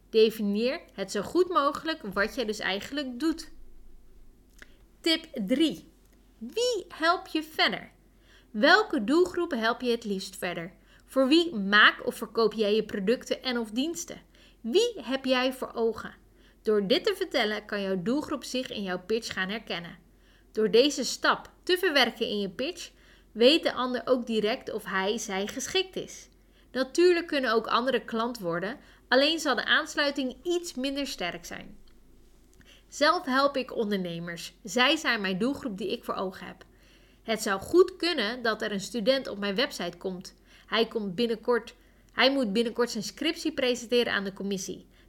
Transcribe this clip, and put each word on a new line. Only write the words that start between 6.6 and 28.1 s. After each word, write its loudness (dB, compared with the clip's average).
help 0
je -2
verder? -2
Welke 4
doelgroepen 2
help 0
je -2
het -2
liefst -6
verder? -8
Voor 2
wie 4
maak 4
of -2
verkoop 0
jij 0
je 2
producten -2
en -2
of -6
diensten? -6
Wie 2
heb -4
jij 2
voor -8
ogen? -2
Door 2
dit 4
te 2
vertellen 0
kan -4
jouw -2
doelgroep -2
zich -4
in -8
jouw -4
pitch -2
gaan -4
herkennen. -8
Door 2
deze 6
stap 0
te 2
verwerken 2
in -2
je -4
pitch, -8
weet 6
de 0
ander -4
ook 2
direct -2
of -6
hij, -2
zij -4
geschikt -4
is. -12
Natuurlijk 4
kunnen 0
ook 2
anderen 0
klant -4